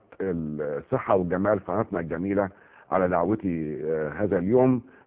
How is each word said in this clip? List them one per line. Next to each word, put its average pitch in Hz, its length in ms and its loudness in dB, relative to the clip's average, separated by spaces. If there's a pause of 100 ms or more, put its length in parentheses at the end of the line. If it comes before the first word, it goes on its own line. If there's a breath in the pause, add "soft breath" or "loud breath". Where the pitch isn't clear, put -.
(200)
الصحة 80 960 -2
والجمال، 92 480 0
قناتنا 90 360 -2
الجميلة، 95 480 -2 (420 loud breath)
على 90 180 4
دعوتي، 85 760 0
آه، 78 240 -2
هذا 95 300 0
اليوم 123 440 4 (240 loud breath)